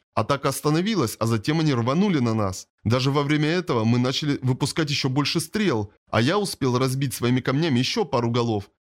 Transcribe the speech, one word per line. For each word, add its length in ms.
Атака 340
остановилась, 720
а 80
затем 320
они 160
рванули 440
на 140
нас. 340
Даже 280
во 100
время 280
этого 340
мы 160
начали 420
выпускать 480
еще 200
больше 300
стрел, 520
а 120
я 180
успел 400
разбить 340
своими 260
камнями 380
еще 260
пару 280
голов. 400